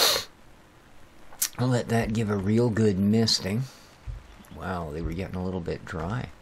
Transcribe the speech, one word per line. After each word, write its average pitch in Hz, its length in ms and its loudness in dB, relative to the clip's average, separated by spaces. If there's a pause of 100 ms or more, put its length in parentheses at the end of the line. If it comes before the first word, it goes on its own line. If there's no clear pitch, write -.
(1600)
I'll 127 120 2
let 123 200 2
that 113 240 0
give 107 160 0
a 104 80 0
real 107 320 4
good 107 300 4
misting. 110 640 2 (960)
Wow, 85 340 -6
they 80 100 -6
were 82 100 -4
getting 92 240 -6
a 90 80 -4
little 92 160 -2
bit 80 240 -6
dry. 87 460 -6 (100)